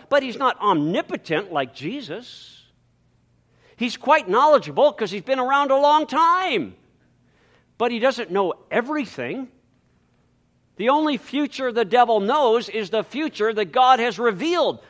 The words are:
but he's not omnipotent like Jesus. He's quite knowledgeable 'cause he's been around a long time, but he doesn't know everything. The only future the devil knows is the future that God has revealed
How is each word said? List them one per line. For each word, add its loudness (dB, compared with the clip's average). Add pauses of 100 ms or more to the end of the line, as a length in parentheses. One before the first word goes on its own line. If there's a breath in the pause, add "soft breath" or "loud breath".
but 4
he's -10
not -2
omnipotent -2
like -4
Jesus. -12 (1120 soft breath)
He's -4
quite 2
knowledgeable 4
'cause -6
he's -8
been -2
around 0
a 2
long 4
time, 0 (1040 soft breath)
but -2
he -6
doesn't -2
know 0 (160)
everything. -6 (1300)
The 0
only 2
future -4
the -2
devil 4
knows 2
is -6
the -2
future -4
that -4
God 4
has -4
revealed -2